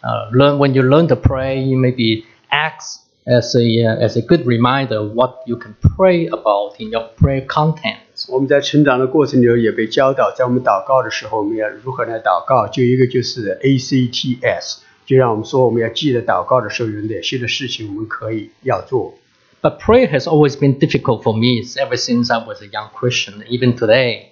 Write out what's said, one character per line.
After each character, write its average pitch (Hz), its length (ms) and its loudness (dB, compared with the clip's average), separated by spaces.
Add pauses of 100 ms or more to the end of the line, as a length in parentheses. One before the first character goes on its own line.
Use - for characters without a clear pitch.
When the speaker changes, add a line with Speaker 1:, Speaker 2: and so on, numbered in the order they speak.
Speaker 1:
uh, 113 300 -6
learn, 143 240 4
when 139 160 2
you 131 100 2
learn 147 240 4
to 131 80 2
pray, 135 460 -2
you 131 160 0
maybe 120 480 0 (260)
ask - 480 -4 (260)
as 123 300 2
a, 117 300 2
uh, 113 200 0
as 110 120 -2
a 117 40 -2
good 156 240 2
reminder 123 560 0
what 117 440 -2
you 117 100 -4
can 110 200 -18 (200)
pray 180 320 2
about 104 520 -2
in 110 100 -10
your 113 160 -6 (120)
prayer 135 280 0
content. 156 540 -2 (280)
Speaker 2:
我 127 100 -2
们 135 120 0
在 143 100 6
成 151 240 2
长 131 160 4
的 131 80 2
过 143 180 2
程 131 160 2
里 120 60 6
头 117 80 4
也 113 160 2
被 110 160 -2
教 135 240 2
导， 127 240 0
在 131 80 0
我 123 60 -2
们 123 120 0
祷 104 240 0
告 131 160 2
的 110 80 -4
时 - 160 -8
候， 110 120 -6
我 104 60 -2
们 107 120 -4
要 107 140 -4
如 110 240 -12
何 123 100 -4
来 113 160 -6
祷 92 260 0
告。 123 220 2
就 - 160 -2
一 123 140 4
个 127 100 4
就 127 140 -2
是 104 420 -6
A 135 140 4
C 127 300 0
T 123 340 -6
S， - 400 -4 (240)
就 135 100 0
让 127 160 4
我 110 60 -2
们 107 80 -6
说 131 200 2
我 117 60 2
们 117 100 0
要 113 60 -2
记 135 240 -2
得 120 100 0
祷 95 240 -2
告 127 140 2
的 107 100 -6
时 - 140 -6
候 113 60 -4
有 104 120 -8
哪 107 200 -6
些 - 160 -6
的 127 100 -6
事 131 220 -6
情 113 180 -10
我 98 60 -10
们 107 160 -8
可 110 240 -8
以 110 180 -8 (120)
要 110 180 -2
做。 104 320 -4 (480)
Speaker 1:
But - 180 -2
prayer 240 320 4
has 139 140 -2
always 151 320 4
been 139 200 2
difficult 135 460 0
for 113 100 0
me 117 300 0 (140)
ever 127 200 -2
since 120 340 0
I 113 140 -2
was 107 160 -14
a 104 60 -20
young 107 260 -12
Christian, 107 540 -4
even 123 300 0
today. 120 540 2